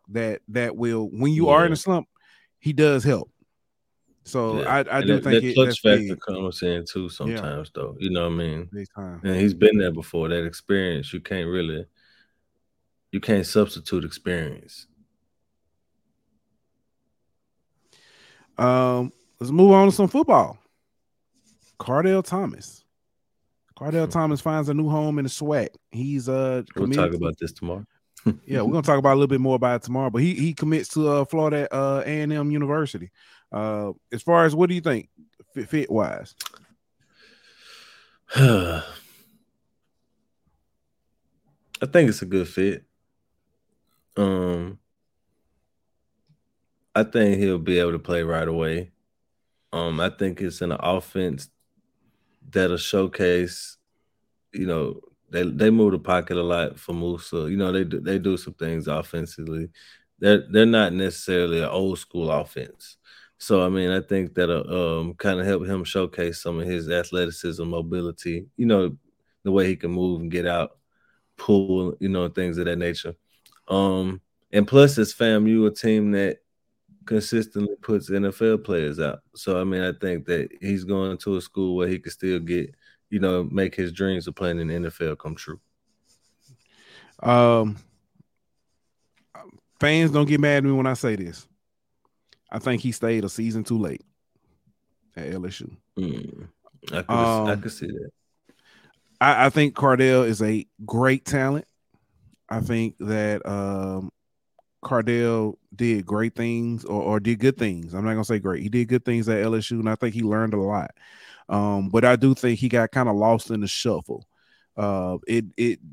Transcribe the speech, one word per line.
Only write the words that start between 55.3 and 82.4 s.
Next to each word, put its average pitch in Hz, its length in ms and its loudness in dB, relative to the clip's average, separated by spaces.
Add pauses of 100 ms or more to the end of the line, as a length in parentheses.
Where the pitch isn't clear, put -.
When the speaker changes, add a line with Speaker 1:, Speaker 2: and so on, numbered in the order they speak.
Speaker 2:
they 87 260 2
move 110 220 6
the 90 80 0
pocket 90 380 -2
a 87 40 0
lot 87 380 -2
for - 140 -10
Musa. 85 560 -6
You 98 80 -2
know, 95 160 0
they 95 100 0
do, 82 160 -6
they 95 180 -4
do 92 200 0
some - 160 -14
things 80 340 -6
offensively. 80 840 -8 (500)
They're, 101 300 6
they're 107 160 6
not 110 280 4
necessarily 87 640 -2
an 82 100 0
old 95 300 -2
school 82 320 -6
offense. - 640 -8 (420)
So, 95 260 2
I 90 60 2
mean, 92 220 0
I 95 80 0
think 92 340 -2
that'll, 85 680 -2
um, 85 180 -6
kinda 92 240 -2
help 95 220 -2
him 92 180 -4
showcase 87 580 -4
some 85 180 -6
of 85 60 -4
his 85 240 -4
athleticism, 85 760 -4
mobility, 85 880 -6
you 120 100 -2
know, 95 320 2 (460)
the 98 80 -2
way 95 160 4
he 92 80 0
can 85 160 -6
move 90 300 -2
and 85 100 -8
get 87 160 -4
out, 85 300 -4 (580)
pull, 92 640 2
you 98 100 -2
know, 90 200 0
things 87 280 -4
of 87 80 -4
that 85 120 -2
nature. 85 360 -6 (540)
Um, 95 540 0 (320)
and 104 120 4
plus, 139 320 8
it's 110 160 0
famu, 110 540 2
a 104 40 2
team 107 400 0
that 98 260 0 (720)
consistently 104 720 -2
puts 104 300 -4
N 98 140 0
F 98 160 -4
L 113 160 2
players 80 420 -4
out. 73 220 -4 (140)
So, 92 240 -2
I 92 40 -2
mean, 92 180 -2
I 92 120 -2
think 90 320 -6
that 78 240 -2 (120)
he's 98 220 -4
going 95 360 -4
to 98 180 -4
a 90 40 -4
school 92 340 -4
where 90 120 0
he 90 100 -2
can - 140 -14
still 92 280 -4
get, 82 360 -6 (340)